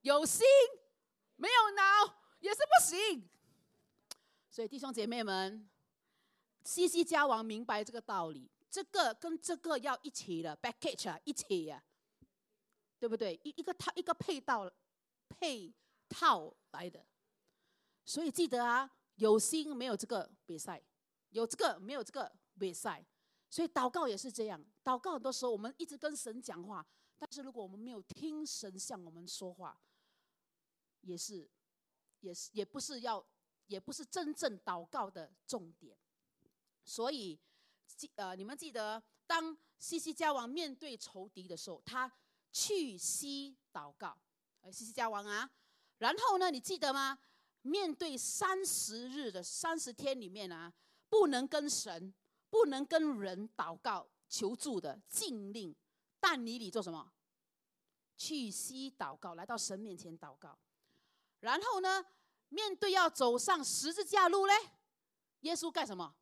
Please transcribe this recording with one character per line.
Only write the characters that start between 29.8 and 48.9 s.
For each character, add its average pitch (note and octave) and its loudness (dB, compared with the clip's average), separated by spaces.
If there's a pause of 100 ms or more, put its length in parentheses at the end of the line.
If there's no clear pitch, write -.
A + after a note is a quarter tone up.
也 F3+ -8
是， F3 -12 (720)
也 F3+ -12
是， - -12
也 G#3 -4
不 C4 -12
是 B3+ -8
要， A3+ -2 (440)
也 G3 -8
不 C4 -12
是 D#4 -10
真 D4+ -4
正 A3+ -2
祷 F3 -6
告 A#3 -4
的 E3+ -14 (140)
重 F3+ -6
点。 B2 -18 (880)
所 A#3 -2
以， F#3+ -6 (460)
记-， - -16
呃， F#3 -6
你 F#3+ -10
们 C4 -10
记 D#4+ -12
得， A3 -6 (240)
当 E4 0 (220)
西 E4 -6
西 D#4+ -6
家 D4+ 0
王 A#3+ -2
面 D4 -6
对 C4+ -12
仇 G3 -14
敌 F#3 -16
的 F3 -10
时 F3 -12
候， E3 -12
他 B3+ -6 (400)
屈 D4+ -2
膝 C#4 -6 (160)
祷 D3 -12
告。 F3 -12 (440)
哎， F#3 -20
西 G#3 -12
西 A3+ -14
家 A#3 -2
王 G3+ -4
啊， G#3+ -4 (520)
然 A#3 4
后 G#4 4
呢， F#4 4
你 C4 -4
记 F#4 -6
得 C#4 0
吗？ C4+ -2 (420)
面 E4 -2
对 A3+ -4
三 F#4+ -2
十 A#3 -4